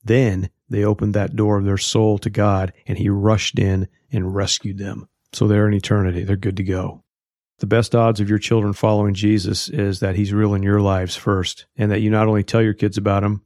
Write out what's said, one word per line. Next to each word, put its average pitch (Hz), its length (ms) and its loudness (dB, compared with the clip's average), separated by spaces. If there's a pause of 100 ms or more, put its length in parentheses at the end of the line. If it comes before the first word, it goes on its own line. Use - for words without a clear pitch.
Then 110 460 0 (200)
they 104 140 -2
opened 104 300 0
that 98 220 -2
door 104 220 2
of 98 80 0
their 98 120 0
soul 107 400 0
to - 140 -6
God, 98 420 0 (140)
and 98 100 -6
he 104 120 0
rushed 101 500 0
in 95 280 0 (240)
and 95 220 -4
rescued 98 460 -4
them. - 280 -12 (240)
So - 160 2
they're 104 200 4
in 104 80 2
eternity. 92 480 0
They're 98 120 -2
good 95 220 -4
to 98 60 -2
go. 92 400 -6 (560)
The 104 80 -4
best 113 280 2
odds 113 240 2
of 104 80 0
your 104 120 2
children 104 340 0
following 104 400 2
Jesus 101 560 0
is 101 320 -2
that 95 140 -2
he's 101 180 0
real 104 200 2
in 98 100 -2
your 101 180 2
lives 95 340 0
first, - 500 -4 (120)
and 104 140 0
that 98 100 0
you 107 80 2
not 110 180 2
only 107 160 2
tell 113 180 0
your 110 120 2
kids 101 240 -2
about 101 260 0
him 104 220 -2